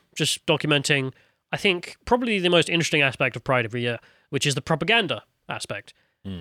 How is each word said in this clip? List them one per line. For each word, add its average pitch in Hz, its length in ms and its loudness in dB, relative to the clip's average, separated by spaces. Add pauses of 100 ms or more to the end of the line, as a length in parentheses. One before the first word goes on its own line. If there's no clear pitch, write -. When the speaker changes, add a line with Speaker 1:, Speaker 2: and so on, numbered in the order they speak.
(160)
Speaker 1:
just - 300 -2
documenting 143 680 2 (400)
I 165 60 -2
think, 180 380 -2 (100)
probably 233 320 2
the 175 120 2
most 170 180 4
interesting 165 340 2
aspect 131 340 0
of 120 80 -12
Pride 123 200 2
every 120 180 -6
year, 120 160 -2 (320)
which 139 160 -2
is 139 80 0
the 135 80 -6
propaganda 165 600 0 (260)
aspect. - 440 -10 (320)
Speaker 2:
Hmm. 95 160 -10